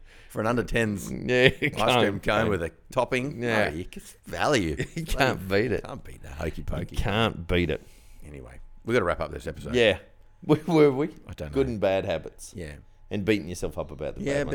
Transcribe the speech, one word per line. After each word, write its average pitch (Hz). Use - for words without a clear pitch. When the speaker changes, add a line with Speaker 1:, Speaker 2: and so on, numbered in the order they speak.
Speaker 1:
for 113
an 107
under 117
tens 113
Speaker 2:
Yeah, 123
Speaker 1:
ice -
cream 151
Speaker 2:
can't, -
Speaker 1:
cone 101
Speaker 2:
can't. 110
Speaker 1:
with 92
a 82
topping. 123
Speaker 2:
Yeah. 113
Speaker 1:
No, 76
you 90
can -
value. 92
Speaker 2:
<laughs> -
You 165
can't 117
beat 101
it. -
Speaker 1:
Can't -
beat -
that -
hokey 82
pokey. 90
Speaker 2:
You -
can't 101
beat 87
it. -
Speaker 1:
Anyway, 65
we 113
gotta 107
wrap 80
up 76
this 71
episode. 78
Speaker 2:
Yeah. 110
<laughs> -
Where 156
were 151
we? 139
Speaker 1:
I 101
don't 73
Speaker 2:
Good 135
Speaker 1:
know. 123
Speaker 2:
and 104
bad 95
habits. -
Speaker 1:
Yeah. 78
Speaker 2:
And 101
beating 87
yourself 90
up 73
about 71
the -
Speaker 1:
Yeah, 139
Speaker 2:
bad -
ones 151